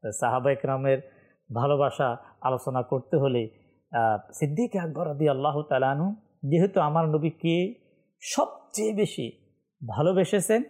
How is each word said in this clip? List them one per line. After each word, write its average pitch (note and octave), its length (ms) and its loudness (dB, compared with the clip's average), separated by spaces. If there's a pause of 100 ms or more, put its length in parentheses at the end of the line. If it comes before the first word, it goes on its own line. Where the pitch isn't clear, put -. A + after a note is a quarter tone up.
তো G#2+ 100 -6
সাহাবা B2+ 400 0
ইকরামের C3+ 460 0 (580)
ভালোবাসা C#3 600 0 (240)
আলোচনা B2+ 420 -2
করতে C3+ 340 -2
হলে, B2 320 2 (420)
আহ, A2+ 400 0
সিদ্দিক D#3 440 -2
আকবর E3 320 -4
রাদিয়াল্লাহু D3 560 0
তাআলা C3 280 2
আনহু F3 240 0 (280)
যেহেতু E3+ 360 2
আমার D#3 300 2
নবীকে E3 640 0 (480)
সবচেয়ে - 720 -4
বেশি F#3 380 -2 (560)
ভালোবেসেছেন F#3 840 2